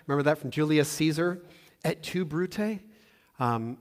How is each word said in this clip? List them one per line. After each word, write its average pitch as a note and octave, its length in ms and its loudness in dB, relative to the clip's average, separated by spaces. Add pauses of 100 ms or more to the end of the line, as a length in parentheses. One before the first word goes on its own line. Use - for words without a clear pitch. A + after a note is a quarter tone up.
Remember C#3+ 160 2
that D3+ 160 4
from C3+ 100 -8
Julius D3+ 400 4
Caesar? D#3+ 500 0 (440)
"Et E3 180 -2
tu, F3+ 240 -4
Brute?" F#3 540 -4 (600)
Um, A#2+ 420 0